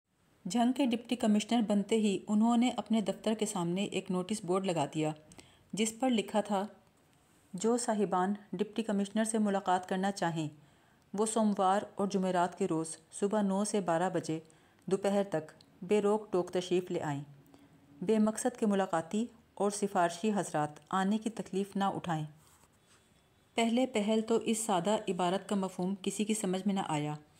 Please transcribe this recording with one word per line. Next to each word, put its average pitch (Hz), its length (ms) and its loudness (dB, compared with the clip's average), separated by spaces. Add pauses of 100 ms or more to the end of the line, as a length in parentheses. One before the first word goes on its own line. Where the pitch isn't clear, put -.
(440)
जंग 240 300 2
के 285 140 2
डिप्टी 233 300 -2
कमिश्नर 220 480 2
बनते 202 320 2
ही 214 180 2 (140)
उन्होंने 233 480 4
अपने 220 260 0
दफ्तर 196 320 -2
के 214 120 -2
सामने 180 460 -2
एक 190 180 -4
नोटिस 180 340 -2
बोर्ड 190 200 0
लगा 165 220 0
दिया 156 260 -2 (580)
जिस 220 260 -2
पर 262 140 2
लिखा 208 320 0
था, 202 240 -2 (840)
"जो 220 240 2
साहिबान 202 580 2 (180)
डिप्टी 208 280 -4
कमिश्नर 208 420 0
से 220 160 -2
मुलाकात 196 460 2
करना 190 260 0
चाहें 165 360 -2 (640)
वो 208 120 0
सोमवार 208 600 2 (120)
और 202 100 0
जुमेरात 185 460 2
के 196 120 -2
रोज़ 160 220 -2 (240)
सुबह 208 300 0
नौ 196 220 2
से 208 180 -2
बारह 175 280 2
बजे 160 260 -2 (520)
दोपहर 196 340 2 (100)
तक 156 200 -4 (300)
बेरोक 208 500 2
टोक 180 200 0
तशरीफ़ 180 400 -2
ले 170 100 -2
आएं। 143 200 -4 (760)
बेमकसद 214 560 2
के 226 100 -2
मुलाकाती 190 560 0 (360)
और 202 140 2
सिफारशी 196 580 0
हजरात 156 500 -2 (140)
आने 190 240 2
की 220 140 -4
तकलीफ़ 196 460 -6
ना 196 140 0
उठाएं।" 156 340 -4 (1300)
पहले 233 360 2
पहल 220 300 2
तो 220 260 0
इस 220 180 -2
सादा 202 320 2 (100)
इबारत 185 420 0
का 208 80 0
मफहूम 185 440 -2
किसी 202 220 -2
की 214 120 0
समझ 190 300 -2
में 202 80 2
ना 190 160 -2
आया। 151 260 -2 (240)